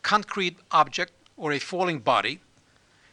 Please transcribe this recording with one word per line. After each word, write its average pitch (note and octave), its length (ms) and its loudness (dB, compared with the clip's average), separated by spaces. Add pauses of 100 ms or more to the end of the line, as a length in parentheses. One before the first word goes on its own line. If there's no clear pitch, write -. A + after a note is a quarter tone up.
concrete G3 560 -2 (120)
object D#3+ 420 2 (260)
or D#3 140 -4
a C#3+ 60 -2
falling F3 420 -2
body. A#2 400 0 (720)